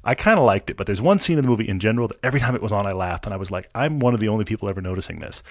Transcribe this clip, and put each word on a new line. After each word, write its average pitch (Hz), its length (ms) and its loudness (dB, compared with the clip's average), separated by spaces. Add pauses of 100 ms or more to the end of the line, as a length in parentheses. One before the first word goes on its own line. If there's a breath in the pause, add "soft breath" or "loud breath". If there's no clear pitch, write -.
I 117 140 0
kinda 208 260 4
liked 101 280 2
it, - 60 -10
but 98 120 -4
there's 98 120 -2
one 185 200 4
scene 165 180 2
in 135 60 2
the 127 40 2
movie 110 200 2
in 95 100 -2
general 113 300 0
that - 160 -10
every 131 160 2
time 123 160 0
it - 60 -4
was 104 100 -2
on, 101 120 0
I 98 80 -2
laughed, 90 340 -4
and 104 60 -4
I 95 40 -4
was 95 160 -6
like, 92 240 -6
"I'm 147 240 0
one 123 120 4
of 117 60 2
the 107 100 0
only 107 160 0
people 104 240 -4
ever 95 140 -4
noticing 92 380 -6
this." - 300 -14